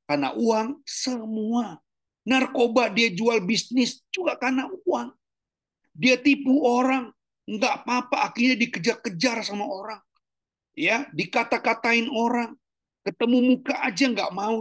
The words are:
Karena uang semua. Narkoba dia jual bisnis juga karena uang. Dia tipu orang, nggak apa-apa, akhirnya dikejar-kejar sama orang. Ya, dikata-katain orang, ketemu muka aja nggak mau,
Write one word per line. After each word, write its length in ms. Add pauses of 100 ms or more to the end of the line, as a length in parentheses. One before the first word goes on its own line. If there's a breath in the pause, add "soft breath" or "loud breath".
Karena 280
uang 520
semua. 920 (480)
Narkoba 640
dia 240
jual 320
bisnis 640
juga 240
karena 320 (160)
uang. 320 (800)
Dia 240
tipu 480
orang, 480 (320)
nggak 400
apa-apa, 400
akhirnya 400
dikejar-kejar 800
sama 160
orang. 400 (720)
Ya, 400
dikata-katain 960
orang, 480 (480)
ketemu 480
muka 240
aja 320
nggak 240
mau, 260